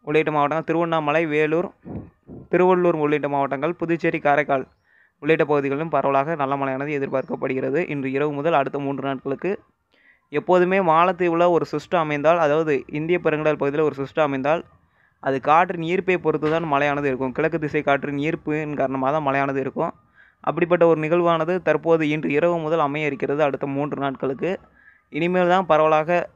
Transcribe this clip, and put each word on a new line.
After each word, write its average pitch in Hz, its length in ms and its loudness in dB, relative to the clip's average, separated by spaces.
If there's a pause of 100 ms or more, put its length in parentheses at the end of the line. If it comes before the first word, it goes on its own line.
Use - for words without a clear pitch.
உள்ளிட்ட 156 260 2
மாவட்டங்கள், 151 380 0
திருவண்ணாமலை, 160 580 0
வேலூர், 156 420 0 (800)
திருவள்ளூர் 180 520 4
உள்ளிட்ட 147 260 0
மாவட்டங்கள், 139 520 -2
புதுச்சேரி, 165 400 -2
காரைக்கால் 143 460 2 (560)
உள்ளிட்ட 156 220 4
பகுதிகளிலும் 143 520 -2
பரவலாக 139 400 2
நல்ல 139 200 -2
மழையானது 139 420 -4
எதிர்பார்க்கப்படுகிறது. 131 880 -4
இன்று 139 240 -6
இரவு 147 200 -2
முதல் 143 280 0
அடுத்த 139 180 -4
மூன்று 139 300 -6
நாட்களுக்கு 135 440 -6 (800)
எப்போதுமே 180 540 2
மாலத்தீவுல 170 640 2
ஒரு 156 200 2
சிஸ்டம் 160 340 -2
அமைந்தால், 151 420 2
அதாவது 156 260 2 (200)
இந்திய 160 260 -2
பெருங்கடல் 151 420 0
பகுதியில் 147 280 0
ஒரு 139 100 -4
சிஸ்டம் 143 300 -2
அமைந்தால், 139 340 -2 (600)
அது 135 180 -2
காற்றின் 170 500 2
ஈர்ப்பை 180 260 0
பொறுத்து 156 340 0
தான் 165 200 0
மழையானது 143 400 0
இருக்கும். 131 220 -4
கிழக்கு 160 260 -2
திசை 151 240 -2
காற்றின் 143 400 -2
ஈர்ப்பின் 151 580 -4
காரணமாக 135 320 -2
தான் 156 140 -2
மழையானது 139 360 -2
இருக்கும். 139 300 -4 (520)
அப்படிப்பட்ட 170 420 2
ஒரு 160 140 6
நிகழ்வானது 165 640 2
தற்போது 160 460 2
இன்று 156 220 -2
இரவு 170 280 2
முதல் 160 260 0
அமைய 147 260 -2
இருக்கிறது. 139 320 -2
அடுத்த 139 240 0
மூன்று 139 340 -2
நாட்களுக்கு 139 500 -2 (640)
இனிமேல் 175 420 2
தான் 185 120 2
பரவலாக 156 520 2 (180)